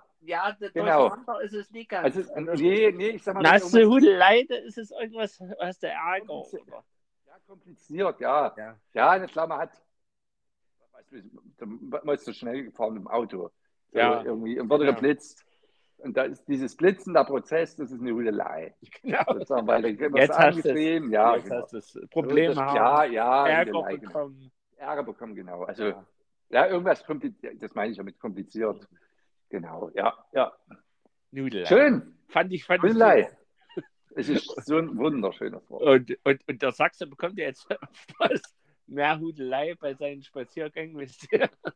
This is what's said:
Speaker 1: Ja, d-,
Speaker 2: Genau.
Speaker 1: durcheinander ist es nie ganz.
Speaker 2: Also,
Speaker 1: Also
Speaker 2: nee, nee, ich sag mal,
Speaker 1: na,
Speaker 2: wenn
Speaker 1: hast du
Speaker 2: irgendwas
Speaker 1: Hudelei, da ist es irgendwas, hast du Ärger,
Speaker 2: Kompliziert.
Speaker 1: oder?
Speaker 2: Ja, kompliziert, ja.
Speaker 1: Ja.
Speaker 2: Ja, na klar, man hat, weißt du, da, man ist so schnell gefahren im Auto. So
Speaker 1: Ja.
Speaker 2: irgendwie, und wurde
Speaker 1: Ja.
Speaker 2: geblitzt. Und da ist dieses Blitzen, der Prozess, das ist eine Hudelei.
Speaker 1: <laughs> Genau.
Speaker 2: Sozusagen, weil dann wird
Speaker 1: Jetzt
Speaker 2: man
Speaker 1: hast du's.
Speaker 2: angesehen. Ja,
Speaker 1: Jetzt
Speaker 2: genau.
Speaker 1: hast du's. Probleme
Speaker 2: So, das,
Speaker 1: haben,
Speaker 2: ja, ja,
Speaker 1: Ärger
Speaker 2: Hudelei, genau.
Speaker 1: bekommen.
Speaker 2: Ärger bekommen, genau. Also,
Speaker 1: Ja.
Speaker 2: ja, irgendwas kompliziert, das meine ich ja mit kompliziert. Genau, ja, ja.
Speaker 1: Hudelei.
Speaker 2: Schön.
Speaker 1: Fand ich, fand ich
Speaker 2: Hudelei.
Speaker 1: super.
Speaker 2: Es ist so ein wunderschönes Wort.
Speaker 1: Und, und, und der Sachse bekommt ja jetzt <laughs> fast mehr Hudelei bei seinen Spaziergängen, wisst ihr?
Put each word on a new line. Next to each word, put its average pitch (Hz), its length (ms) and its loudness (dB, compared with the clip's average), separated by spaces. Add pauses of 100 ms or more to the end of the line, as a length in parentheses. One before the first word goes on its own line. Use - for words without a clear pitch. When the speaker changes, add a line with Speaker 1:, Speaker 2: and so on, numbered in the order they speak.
(200)
Speaker 1:
Ja, 170 320 -6
d-, 202 220 -12
Speaker 2:
Genau. 151 340 4
Speaker 1:
durcheinander 220 340 -8
ist 208 120 -10
es 208 160 -12
nie 226 160 -18
ganz. 180 180 -4 (120)
Speaker 2:
Also, 185 180 -6
Speaker 1:
Also 156 280 -4
Speaker 2:
nee, 208 300 4
nee, 185 180 -6
ich 226 120 -10
sag 190 120 -6
mal, 190 80 -2
Speaker 1:
na, 160 80 8
Speaker 2:
wenn 180 40 10
Speaker 1:
hast 185 180 4
du 233 60 8
Speaker 2:
irgendwas 226 240 8
Speaker 1:
Hudelei, 202 460 8
da 247 80 -6
ist 240 220 -14
es 220 120 -14
irgendwas, 226 500 -10 (200)
hast 180 220 -8
du 170 60 -6
Ärger, 170 380 -6
Speaker 2:
Kompliziert. 147 400 -14
Speaker 1:
oder? 117 180 -20 (420)
Speaker 2:
Ja, 156 200 -20
kompliziert, 180 720 -8
ja. 131 360 0
Speaker 1:
Ja. 110 200 -16 (160)
Speaker 2:
Ja, 147 260 4
na 185 80 -8
klar, 160 200 -6
man 160 140 -8
hat, 165 100 -8 (1200)
weißt 120 200 -20
du, 190 100 -18 (360)
da, 117 80 -14 (380)
man 147 120 -2
ist - 80 -14
so 117 80 -10
schnell 123 320 -10
gefahren 113 320 -6
im 98 120 -14
Auto. 104 420 -6 (420)
So 107 60 -2
Speaker 1:
Ja. 120 260 2
Speaker 2:
irgendwie, 113 340 -6
und 120 100 -4
wurde 147 180 2
Speaker 1:
Ja. 139 60 6
Speaker 2:
geblitzt. 135 520 -2 (540)
Und 131 180 -12
da 131 80 2
ist 143 220 -10
dieses 131 300 -4
Blitzen, 185 380 0
der 156 100 6
Prozess, 151 520 -4
das 131 160 -10
ist 123 80 -14
eine 123 120 -4
Hudelei. 104 720 -4
Speaker 1:
<laughs> - 200 -20
Genau. 262 200 0 (100)
Speaker 2:
Sozusagen, 123 340 -2
weil 113 160 2
dann 110 160 -4
wird 143 180 -4
Speaker 1:
Jetzt 135 140 8
Speaker 2:
man 151 80 0
Speaker 1:
hast 156 180 6
du's. 160 100 -6
Speaker 2:
angesehen. 156 460 0
Ja, 110 240 4
Speaker 1:
Jetzt - 120 -6
Speaker 2:
genau. 120 140 -6
Speaker 1:
hast - 100 -16
du's. - 260 -16 (120)
Probleme 147 440 2
Speaker 2:
So, 139 60 -2
das, 135 100 -2
Speaker 1:
haben, 139 60 0
Speaker 2:
ja, 139 280 4
ja, 123 440 2
Speaker 1:
Ärger 165 240 0
Speaker 2:
Hudelei, 185 240 -6
genau. - 160 -18
Speaker 1:
bekommen. 135 400 -10 (240)
Speaker 2:
Ärger 143 280 -8
bekommen, 110 320 -14
genau. 90 260 -12
Also, 110 220 -8
Speaker 1:
Ja. 98 220 -6 (440)
Speaker 2:
ja, 135 160 4
irgendwas 180 400 -2
kompliziert, 123 560 -10
das 107 120 -14
meine 107 180 -4
ich 101 40 -14
ja 98 60 -12
mit 98 160 -16
kompliziert. 104 680 -8 (640)
Genau, 82 460 -12
ja, 101 180 -2 (200)
ja. 131 200 0 (800)
Speaker 1:
Hudelei. 131 340 -6
Speaker 2:
Schön. 254 520 4 (100)
Speaker 1:
Fand 185 240 0
ich, 175 120 -8
fand 185 200 0
ich 196 60 4
Speaker 2:
Hudelei. 214 400 6 (440)
Speaker 1:
super. - 120 -12 (300)
Speaker 2:
Es 127 120 -4
ist - 380 -4
so 147 120 0
ein 147 200 -4
wunderschönes 113 720 -4
Wort. - 140 -10
Speaker 1:
Und, 127 400 6
und, 139 240 0
und 135 140 -10
der 131 100 0
Sachse 165 340 -4
bekommt 175 320 -10
ja 156 80 -6
jetzt 135 220 -12
<laughs> - 500 -12
fast - 360 -2 (340)
mehr 147 320 -2
Hudelei 147 600 -6
bei 139 140 -8
seinen 143 300 -10
Spaziergängen, 156 760 -12
wisst 139 340 -12
ihr? - 160 0 (260)